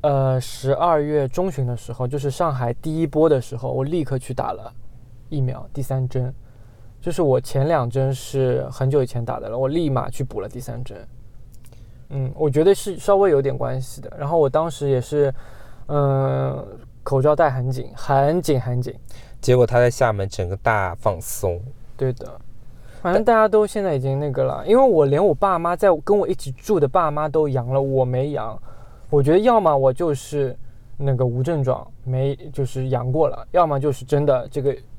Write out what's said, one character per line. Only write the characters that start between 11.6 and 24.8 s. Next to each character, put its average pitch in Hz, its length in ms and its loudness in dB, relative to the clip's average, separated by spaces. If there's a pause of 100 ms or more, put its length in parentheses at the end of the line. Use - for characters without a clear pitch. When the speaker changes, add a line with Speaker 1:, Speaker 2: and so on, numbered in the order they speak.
Speaker 1:
嗯， 135 240 -4
我 151 160 0
觉 151 140 2
得 196 100 6
是 190 240 -4
稍 202 200 2
微 196 120 6
有 143 100 6
点 135 160 -2
关 127 240 -4
系 131 220 -10
的。 - 160 -14
然 143 100 -6
后 165 120 2
我 139 100 4
当 156 200 0
时 147 200 -4
也 131 100 2
是， 143 320 0 (560)
嗯， 135 800 0 (380)
口 135 180 0
罩 151 140 4
戴 156 120 4
很 127 220 0
紧， 127 260 -6
很 147 460 2
紧， 139 180 2
很 123 220 -2
紧。 127 100 -6 (480)
Speaker 2:
结 127 160 4
果 123 120 8
他 120 120 4
在 123 80 6
厦 120 240 2
门 98 160 -2
整 90 220 -4
个 98 80 -4
大 98 380 0
放 90 260 -2
松。 90 400 -4 (340)
Speaker 1:
对 131 180 -2
的。 - 280 -12 (640)
反 175 100 0
正 214 100 4
大 233 80 6
家 220 160 6
都 214 200 4
现 202 160 -4
在 180 100 0
已 135 60 0
经 135 200 0
那 147 120 -2
个 131 120 0
了， 135 220 -2
因 208 100 4
为 262 80 6